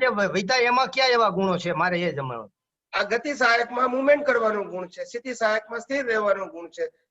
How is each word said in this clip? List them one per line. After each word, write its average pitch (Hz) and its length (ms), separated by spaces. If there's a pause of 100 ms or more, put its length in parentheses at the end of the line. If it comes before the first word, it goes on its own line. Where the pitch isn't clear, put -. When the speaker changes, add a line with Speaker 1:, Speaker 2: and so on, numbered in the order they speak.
(340)
Speaker 1:
વિધા, 202 220
એમાં 247 320
ક્યાં 262 220
એવા 233 200
ગુણો 185 280
છે? 175 140
મારે 175 300
એ 175 100
જમાડવું. 127 420 (400)
Speaker 2:
આ 202 100
ગતિ 233 300
સહાયકમાં 240 580
મુવમેન્ટ 269 340
કરવાનો 220 380
ગુણ 180 240
છે, 180 160
સ્થિતિ 240 300
સહાયકમાં 220 460
સ્થિર 269 260
રહેવાનો 208 400
ગુણ 165 240
છે, 165 220 (200)